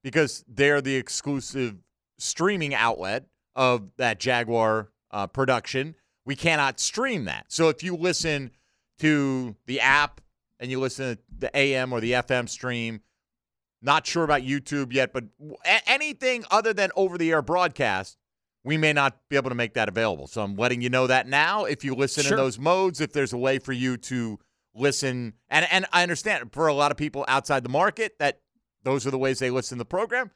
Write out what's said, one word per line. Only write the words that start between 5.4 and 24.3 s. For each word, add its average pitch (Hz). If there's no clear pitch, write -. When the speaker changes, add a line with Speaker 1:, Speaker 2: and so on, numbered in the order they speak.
Speaker 1:
we 135
cannot 151
stream 220
that. 60
So 160
if 156
you 180
listen 156
to 135
the 127
app 143
and 123
you 131
listen 131
to -
the -
A 139
M 127
or 117
the 123
F 123
M 123
stream, 117
not 147
sure 170
about 147
YouTube 135
yet, 131
but 120
w-, 151
a-, 202
anything 254
other 214
than 196
over-the-air 170
broadcast, 135
we 151
may 156
not 139
be 143
able 131
to 120
make 120
that 110
available. 92
So 113
I'm 101
letting 120
you 123
know 127
that 127
now. 165
If 147
you 135
listen 139
Speaker 2:
Sure. 139
Speaker 1:
in -
those 131
modes, 175
if 151
there's 139
a 120
way 131
for 135
you 127
to 117